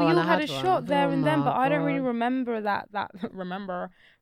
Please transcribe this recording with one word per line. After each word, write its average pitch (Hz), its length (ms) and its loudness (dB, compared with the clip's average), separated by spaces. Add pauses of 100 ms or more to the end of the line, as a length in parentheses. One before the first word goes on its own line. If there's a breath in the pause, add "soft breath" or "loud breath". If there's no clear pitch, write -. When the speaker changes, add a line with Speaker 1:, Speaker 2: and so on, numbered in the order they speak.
Speaker 1:
We - 60 6
Speaker 2:
and 339 80 4
Speaker 1:
all - 0 -
Speaker 2:
I 339 80 2
Speaker 1:
had 320 140 2
Speaker 2:
had 294 80 -2
Speaker 1:
a 285 40 -6
Speaker 2:
one. - 100 -4
Speaker 1:
shot 349 220 2
there 285 220 2
Speaker 2:
Oh 277 40 0
Speaker 1:
and - 140 0
then, 302 140 4
Speaker 2:
my 285 60 0
Speaker 1:
but - 100 2
I 262 120 2
don't - 160 2
really 285 160 0
Speaker 2:
God. 262 80 -2
Speaker 1:
remember 240 540 -2
that, 202 300 -4
that, 208 200 -4
<laughs> - 220 -10
remember, 185 560 -6 (320 soft breath)